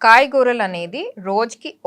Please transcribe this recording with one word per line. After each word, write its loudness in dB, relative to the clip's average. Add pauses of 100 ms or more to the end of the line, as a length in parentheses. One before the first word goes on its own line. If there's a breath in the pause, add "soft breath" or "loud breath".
కాయగూరలు 4
అనేది -10
రోజుకి -6 (100)